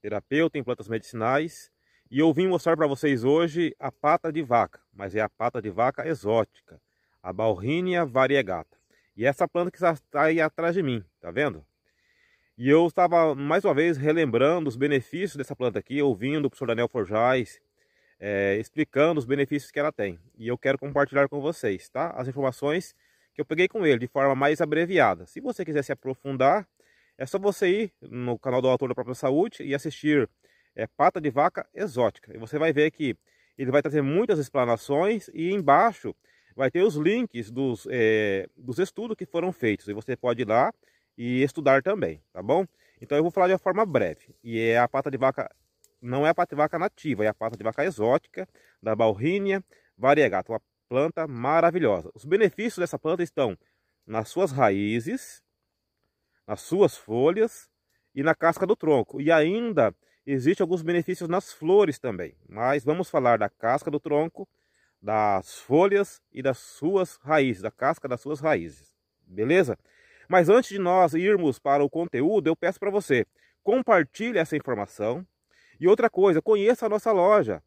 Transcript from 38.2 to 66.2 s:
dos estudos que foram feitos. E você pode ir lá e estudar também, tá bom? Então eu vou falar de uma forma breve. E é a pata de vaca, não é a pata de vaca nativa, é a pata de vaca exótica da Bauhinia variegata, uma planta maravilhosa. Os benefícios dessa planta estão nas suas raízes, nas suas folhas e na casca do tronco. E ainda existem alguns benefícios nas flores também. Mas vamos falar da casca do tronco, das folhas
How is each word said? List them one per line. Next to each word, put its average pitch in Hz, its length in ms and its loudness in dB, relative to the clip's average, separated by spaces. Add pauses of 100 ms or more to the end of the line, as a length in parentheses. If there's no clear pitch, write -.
dos 123 220 -10
estudos 208 400 -6
que 180 80 -12
foram 170 260 -4
feitos. 107 340 -4
E 104 60 -10
você 110 240 -8
pode 123 240 -4
ir 113 80 -4
lá 127 240 2 (420)
e 123 280 -2
estudar 135 400 2
também, 131 400 -4 (100)
tá 90 100 -12
bom? 151 220 0 (380)
Então 143 160 -2
eu 156 40 2
vou 170 80 0
falar 180 180 2
de 185 40 4
uma 185 60 2
forma 196 260 0
breve. 110 580 -2
E 113 160 -6
é 113 200 4
a 123 100 4
pata 135 220 -4
de 131 80 -8
vaca, 131 360 -2 (460)
não 127 260 -2
é 160 40 4
a 170 40 2
pata 175 220 -2
de - 20 -6
vaca 151 200 0
nativa, 156 440 -4
é 107 60 4
a 104 60 -2
pata 110 200 -6
de 101 80 -16
vaca 113 220 -2
exótica 143 640 -2 (340)
da 110 140 -2
Bauhinia 170 680 0 (360)
variegata, 120 540 2
uma 107 100 -6 (260)
planta 156 380 -2
maravilhosa. 139 880 0
Os - 100 -20
benefícios 202 540 0
dessa 165 180 -4
planta 165 240 -4
estão 131 380 -2 (480)
nas 110 220 -6
suas 170 240 -2
raízes, 113 880 -2 (1040)
nas 104 140 -8
suas 185 360 2
folhas 160 720 -2 (460)
e 139 80 -6
na 156 140 2
casca 165 280 0
do 202 120 0
tronco. 139 440 0
E 151 120 2
ainda 165 600 2 (320)
existem 139 380 0
alguns 170 200 -2
benefícios 175 460 -4
nas - 240 -4
flores 175 460 2
também. 90 380 -8 (120)
Mas 123 360 -2
vamos 160 260 -2
falar 123 260 4
da 104 120 0
casca 131 420 -2
do 147 80 -4
tronco, 160 500 -2 (540)
das 104 560 0
folhas 196 640 0 (100)